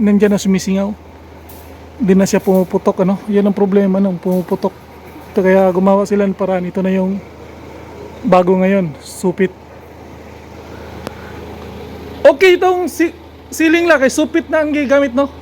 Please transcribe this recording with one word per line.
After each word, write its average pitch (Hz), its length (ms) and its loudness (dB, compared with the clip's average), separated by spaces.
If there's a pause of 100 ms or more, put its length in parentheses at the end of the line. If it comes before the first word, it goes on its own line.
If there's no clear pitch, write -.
nandyan 202 320 4
na 196 80 0
sumisingaw. 196 640 -2 (920)
Hindi 190 160 2
na 190 160 4
siya 190 160 0
pumuputok, 185 640 2
ano? 196 160 0
Yan 202 240 2
ang 202 80 0
problema 202 400 2
nung 190 240 0
pumuputok. 185 480 -2 (640)
Ito 214 80 0
kaya 190 320 4
gumawa 196 320 4
sila 202 240 0
ng 185 80 -4
paraan. 185 320 -2
Ito 185 160 -4
na 190 80 0
yung 190 240 0 (1040)
bago 185 320 4
ngayon, 185 480 0
supit. - 480 -4 (2750)
Okay, 359 400 4
itong 359 320 2
si-, - 240 -2 (320)
ceiling 330 400 0
lang, 311 80 4
kay 262 160 2
supit 311 320 -2
na 311 160 -2
ang 294 160 -2
gigamit, 277 400 0
no? 277 260 -2